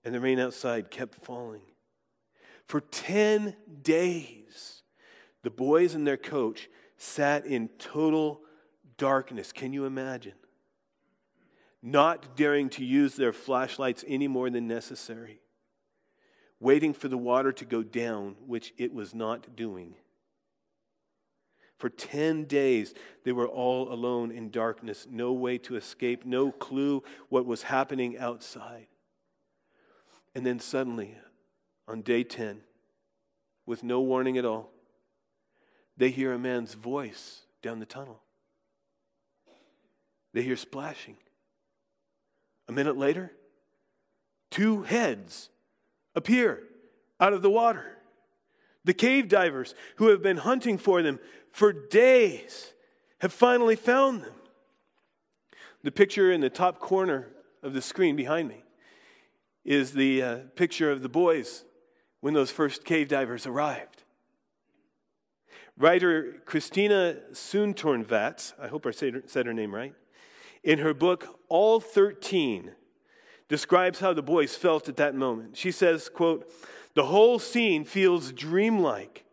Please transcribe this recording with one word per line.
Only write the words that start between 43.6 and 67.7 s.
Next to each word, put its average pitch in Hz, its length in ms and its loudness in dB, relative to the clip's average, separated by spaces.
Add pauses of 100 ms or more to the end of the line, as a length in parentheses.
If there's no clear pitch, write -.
two 208 300 2
heads 135 680 -4 (640)
appear 208 480 0 (580)
out 196 120 6
of 180 100 -2
the 196 80 8
water. 226 480 0 (840)
The 180 100 4
cave 254 340 2
divers 165 460 2 (220)
who 220 120 6
have 196 140 6
been 185 160 2
hunting 226 400 0
for 175 240 4
them 143 160 0 (340)
for 208 200 4
days 214 1000 4 (460)
have 185 140 -2
finally 240 440 6
found 247 460 2
them. - 120 -16 (1500)
The 143 100 -4
picture 196 400 4
in 165 80 0
the 131 80 2
top 180 320 0
corner 180 480 -2 (340)
of 139 120 -10
the 131 80 -4
screen 165 340 0
behind 147 320 -2
me 107 160 -16 (1000)
is 135 300 0
the, 135 300 2
uh, 120 140 -4 (200)
picture 165 340 0
of 135 120 -4
the 127 80 -8
boys 160 540 0 (560)
when 143 120 -2
those 139 180 2
first - 360 -4
cave 156 220 0
divers 131 380 -2
arrived. 139 460 -6 (1900)
Writer 160 640 4
Christina 190 760 0 (120)
Soontornvat, 139 1300 -2